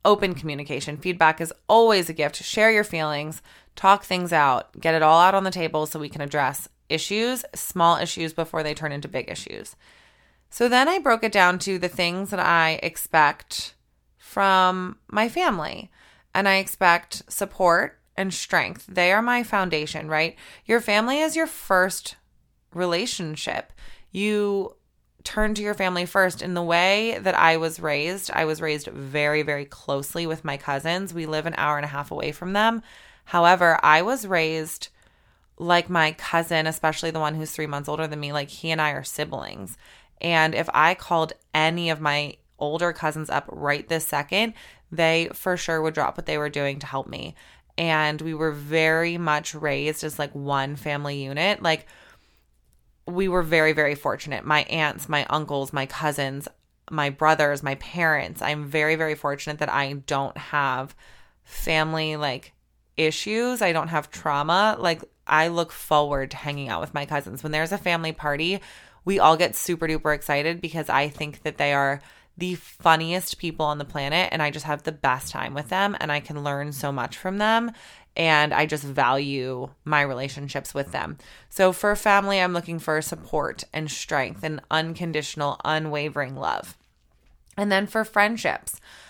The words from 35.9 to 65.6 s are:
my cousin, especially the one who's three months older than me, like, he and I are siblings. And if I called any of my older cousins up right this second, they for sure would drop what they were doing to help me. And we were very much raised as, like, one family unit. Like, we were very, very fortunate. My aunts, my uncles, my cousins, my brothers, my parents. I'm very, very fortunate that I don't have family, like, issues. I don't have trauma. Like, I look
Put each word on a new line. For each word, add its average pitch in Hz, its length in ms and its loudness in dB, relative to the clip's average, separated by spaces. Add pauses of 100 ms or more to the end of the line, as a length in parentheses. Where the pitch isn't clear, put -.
my 160 220 4
cousin, 165 560 0
especially 160 420 -2
the 156 80 -6
one 151 160 -2
who's 156 160 -6
three 156 160 -4
months 143 220 -6
older 156 180 -2
than 147 140 -8
me, 143 120 -6
like, 143 160 -4
he - 220 -8
and 160 100 0
I 151 100 0
are 139 120 -6
siblings. - 760 -8 (440)
And 160 340 2
if 165 180 -2
I 165 220 6
called 165 380 0 (200)
any 165 380 0
of 151 100 -2
my 147 360 -2 (220)
older 165 340 0
cousins 156 380 -4
up - 200 -2
right 147 380 -4
this 160 180 -2
second, 147 460 -2 (400)
they 165 400 4
for 185 240 -2
sure 165 240 -2
would 160 140 0
drop - 220 0
what 151 100 -10
they 151 120 -2
were 147 120 -2
doing 139 280 -4
to 143 80 -12
help 135 220 -6
me. - 260 -12 (440)
And 156 420 2
we 160 140 -6
were 156 180 0
very 160 640 2
much 156 380 -2
raised 151 500 -2
as, 151 140 -6
like, 143 160 -6
one 139 420 -2
family 143 480 -6
unit. 151 380 -2
Like, 160 240 0 (1200)
we 185 220 0
were 180 140 2
very, 160 300 4
very 147 220 2
fortunate. 139 500 -4
My 151 200 2
aunts, 156 440 -2
my 147 220 0
uncles, 143 420 -2
my 135 140 -2
cousins, 143 600 -4 (420)
my 151 180 -2
brothers, 147 540 2
my 139 140 -4
parents. 156 640 -2
I'm 151 240 -2
very, 151 280 2
very 156 200 -2
fortunate 147 460 -4
that 151 120 -2
I 139 220 0
don't 139 420 -4
have 139 580 -4 (500)
family, 156 720 -2
like, 143 360 -6 (460)
issues. 226 640 0
I 180 100 4
don't 156 160 -2
have 160 220 -4
trauma. 165 680 2
Like, 170 240 0 (240)
I 156 220 4
look 170 240 -2